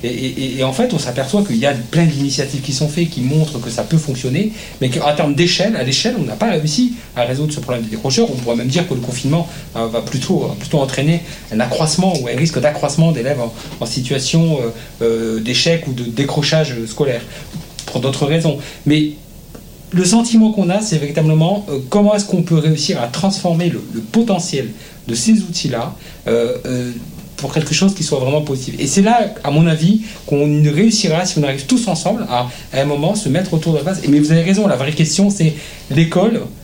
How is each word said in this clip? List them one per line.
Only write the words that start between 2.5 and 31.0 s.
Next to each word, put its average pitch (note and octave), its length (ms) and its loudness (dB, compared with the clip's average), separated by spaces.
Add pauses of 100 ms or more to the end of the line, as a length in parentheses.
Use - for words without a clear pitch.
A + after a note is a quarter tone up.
qui C3+ 120 -4
sont D#3 140 0
faites, E3+ 220 0
qui C3 120 -4
montrent C#3+ 380 0
que A2+ 100 -6
ça A2+ 140 -4
peut D#3+ 140 2
fonctionner, D3+ 540 0 (280)
mais B2+ 100 0
qu'en D3 260 2
termes D3+ 180 2
d'échelle, F3 420 2
à C3+ 80 -2
l'échelle, G#3+ 360 0
on D#3 40 0
n'a G#2+ 120 -4
pas A3 160 0
réussi E3+ 420 2 (220)
à B2 80 0
résoudre C#3+ 300 -2
ce - 60 -6
problème A#2 240 -4
des A2 60 -6
décrocheurs. C3+ 400 0
On C3+ 60 -4
pourrait A#2+ 220 -2
même B2 100 -2
dire E3+ 200 0
que - 60 -2
le B2 60 -2
confinement, C#3+ 480 -2 (280)
euh, A2+ 120 -2
va A2+ 140 -2
plutôt, C#3 420 -2
euh, A2+ 40 -2 (120)
plutôt - 200 0
entraîner C#3+ 420 0 (300)
un A2 80 -2
accroissement D#3 640 2
ou A#2+ 60 -4
un A#2+ 80 -2
risque D#3+ 240 0
d'accroissement D3+ 540 2
d'élèves C3 260 -2
en, A#2 140 -4 (260)
en - 60 -4
situation, D3 760 0
euh, A#2 100 0 (320)
euh, A2+ 380 0
d'échec D#3+ 480 0
ou C3 60 -4
de B2 100 -4
décrochage C#3+ 720 0 (120)
scolaire, B2 340 -2 (680)
pour B2 140 -4
d'autres C3+ 240 0
raisons. D#3 340 0 (260)
Mais D3+ 260 4 (800)
le F3+ 140 2
sentiment A3+ 460 6
qu'on F#3 180 0
a, G3+ 120 2
c'est F3+ 160 0
véritablement, D#3 720 2
euh, C#3 100 -2 (100)
comment G#3 240 4
est-ce G#3 120 0
qu'on F3 180 0
peut D#3+ 160 2
réussir D#3 420 0
à A#2+ 60 -2
transformer F3 600 0
le, B2 120 -6 (120)
le A2+ 80 -6
potentiel E3+ 680 0 (400)
de A2+ 80 -4
ces G#3+ 260 4
outils-là, C3+ 540 -4 (320)
euh, A#2 380 0
euh, B2 260 -4 (460)
pour C3+ 160 -8
quelque D#3 200 -2
chose G3 200 4
qui D#3+ 100 -6
soit C#3+ 160 0
vraiment C#3 220 0
positif. C3+ 380 -6
Et - 80 -2
c'est - 140 2
là, G#3+ 320 4 (100)
à C#3+ 80 -2
mon D#3+ 160 4
avis, E3 360 4 (220)
qu'on D3 200 2 (180)
réussira, E3+ 640 2